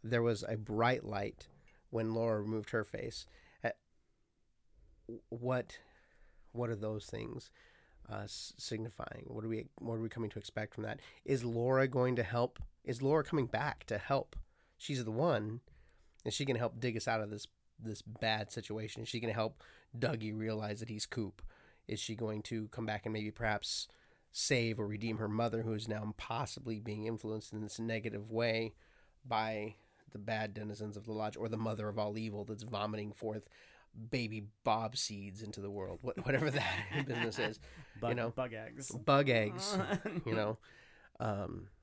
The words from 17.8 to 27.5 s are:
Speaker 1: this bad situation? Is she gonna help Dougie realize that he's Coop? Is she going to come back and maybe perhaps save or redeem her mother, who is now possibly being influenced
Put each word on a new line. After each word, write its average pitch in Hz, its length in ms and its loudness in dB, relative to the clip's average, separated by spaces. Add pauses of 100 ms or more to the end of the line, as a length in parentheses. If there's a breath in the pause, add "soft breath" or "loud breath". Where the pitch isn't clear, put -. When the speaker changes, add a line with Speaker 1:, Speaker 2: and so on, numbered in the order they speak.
Speaker 1:
this 110 200 -6
bad 110 480 0
situation? 110 500 -6
Is 113 80 -6
she 117 100 -2
gonna 113 140 0
help 113 300 0 (340 loud breath)
Dougie 110 400 0
realize 107 420 -2
that 113 100 -6
he's 107 180 -4
Coop? 107 340 -4 (460 loud breath)
Is 107 120 -2
she - 140 -2
going 107 300 -2
to 110 240 -2
come 117 180 -4
back 107 220 0
and 110 60 0
maybe 107 180 0
perhaps - 560 0 (440 soft breath)
save 117 480 4
or 104 80 0
redeem 107 300 0
her 110 120 0
mother, 113 340 2
who 110 100 0
is 107 140 -2
now 107 300 -2
possibly 117 640 -4
being 107 260 -4
influenced 110 480 -4